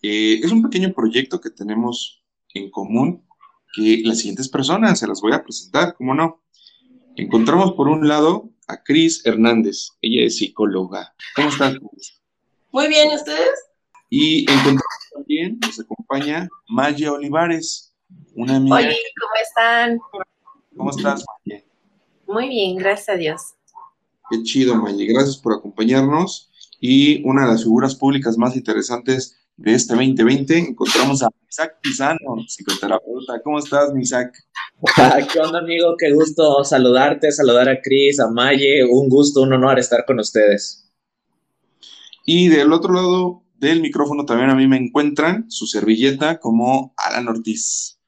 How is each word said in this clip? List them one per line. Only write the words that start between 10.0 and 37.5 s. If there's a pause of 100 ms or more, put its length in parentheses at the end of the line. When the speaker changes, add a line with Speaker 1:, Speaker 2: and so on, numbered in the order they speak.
Speaker 1:
ella
es
psicóloga. (200)
¿Cómo
estás,
Cris? (500)
Speaker 2:
Muy
bien,
¿y
ustedes? (560)
Speaker 1:
Y
encontramos (300)
también,
nos
acompaña (200)
Maya
Olivares, (400)
una
amiga.
Speaker 3:
Hola, (260)
¿cómo (100)
están? (760)
Speaker 1:
¿Cómo
estás, (220)
Maya? (640)
Speaker 3:
Muy
bien,
gracias
a
Dios. (880)
Speaker 1:
Qué
chido,
Maya,
gracias
por
acompañarnos. (300)
Y
una
de
las
figuras
públicas
más
interesantes (200)
de
este
veinte
veinte,
encontramos
a (200)
Isaac
Pizano, (280)
psicoterapeuta.
¿Cómo
estás,
mi
Isaac? (500)
Speaker 4:
<laughs>
¿Qué
onda,
amigo?
Qué
gusto
saludarte,
saludar